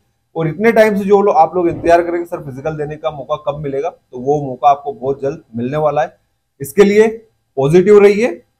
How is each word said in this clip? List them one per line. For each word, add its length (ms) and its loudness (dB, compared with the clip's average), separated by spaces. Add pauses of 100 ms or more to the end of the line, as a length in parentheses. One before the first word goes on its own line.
(360)
और 120 -2
इतने 240 0
time 240 0
से 80 -2
जो 180 2
लोग, 140 0
आप 200 2
लोग 140 0
इंतजार 340 2
करेंगे 220 -6
सर 180 -10
physical 340 -10
देने 180 -8
का 160 -6
मौका 400 -8
कब 80 -12
मिलेगा, 300 -6
तो 300 -16
वो 220 -2
मौका 280 -2
आपको 240 -2
बहुत 280 -6
जल्द 220 -6 (120)
मिलने 220 -6
वाला 240 0
है। 160 -8 (440)
इसके 220 0
लिए 240 4 (480)
positive 440 4
रहिए 440 2 (160)